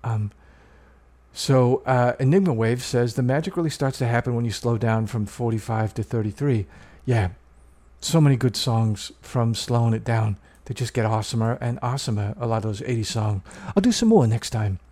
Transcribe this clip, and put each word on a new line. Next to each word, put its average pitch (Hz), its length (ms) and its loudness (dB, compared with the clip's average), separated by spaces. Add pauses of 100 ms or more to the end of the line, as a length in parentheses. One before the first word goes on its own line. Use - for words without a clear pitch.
Um, 107 260 -2 (1000)
so, 131 540 2
uh, 123 320 2
Enigma 160 340 4
Wave 117 300 0
says, 120 320 0
"The 131 80 -2
magic 143 340 0
really 165 140 0
starts 135 280 -2
to 127 80 0
happen 120 280 0
when 120 100 -2
you 113 60 -2
slow 117 260 -2
down 110 300 0
from 107 180 -4
forty-five 113 720 -4
to 113 80 -6
thirty-three." 110 640 -2 (400)
Yeah. 107 240 2 (680)
So 165 200 2
many 139 160 6
good 120 200 0
songs 113 560 -2 (100)
from 117 320 -2
slowing 117 400 0
it 110 100 -4
down. 110 320 0 (300)
They 120 80 -6
just - 180 -4
get 110 140 0
awesomer 113 560 0
and 120 180 -4
awesomer, 110 580 -2
a 120 80 -4
lot 113 120 0
of 98 60 -2
those 107 180 -4
eighties 117 260 -2
songs. 107 340 -2 (320)
I'll 202 60 4
do 233 120 2
some 226 160 2
more 190 180 6
next 110 240 0
time. 104 300 -2 (120)